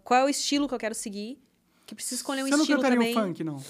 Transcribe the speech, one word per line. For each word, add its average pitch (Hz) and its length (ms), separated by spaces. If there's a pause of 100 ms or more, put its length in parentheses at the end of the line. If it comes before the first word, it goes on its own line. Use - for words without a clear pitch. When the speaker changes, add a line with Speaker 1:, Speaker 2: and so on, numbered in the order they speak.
Speaker 1:
qual 247 160
é 262 40
o 277 40
estilo 285 400
que 262 60
eu 240 40
quero 220 160
seguir, 214 440 (480)
que - 80
preciso - 260
escolher 269 220
um 269 40
Speaker 2:
Você 269 40
não 285 100
Speaker 1:
estilo 285 220
Speaker 2:
cantaria 254 180
um 233 140
Speaker 1:
também. - 0
Speaker 2:
funk, 196 280
não? 156 140 (140)